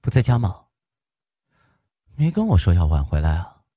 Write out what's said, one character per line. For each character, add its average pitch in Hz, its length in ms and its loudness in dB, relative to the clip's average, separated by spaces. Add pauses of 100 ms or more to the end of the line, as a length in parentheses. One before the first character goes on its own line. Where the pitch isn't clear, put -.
不 - 80 -6
在 131 140 0
家 123 160 0
吗？ 117 300 -6 (1500)
没 151 140 0
跟 214 180 -2
我 98 100 4
说 87 140 2
要 85 140 2
晚 76 180 2
回 73 160 -2
来 78 160 0
啊？ - 280 -10 (120)